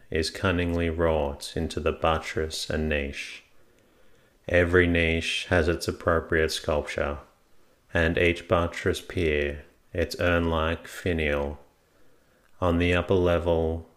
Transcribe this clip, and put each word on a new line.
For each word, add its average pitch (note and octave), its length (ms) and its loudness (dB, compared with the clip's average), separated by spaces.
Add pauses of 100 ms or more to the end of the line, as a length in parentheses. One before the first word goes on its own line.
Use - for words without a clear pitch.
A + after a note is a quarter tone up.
(100)
is E2 180 -2
cunningly E2+ 640 0
wrought D#2+ 640 0
into E2 240 -4
the D2+ 120 0
buttress - 760 -2
and D#2 200 -2
niche. C#2+ 560 -6 (1040)
Every F2 380 6
niche E2 640 0
has F2 180 4
its E2 180 -2
appropriate E2 640 0
sculpture, D2 680 -4 (760)
and E2+ 240 2
each F2 300 2
buttress E2+ 520 0
pier D2 640 -2 (280)
its - 280 -4
urn-like E2 680 0
finial. D2 720 -4 (1000)
On E2+ 180 2
the F2 140 2
upper F2 220 2
level E2+ 840 2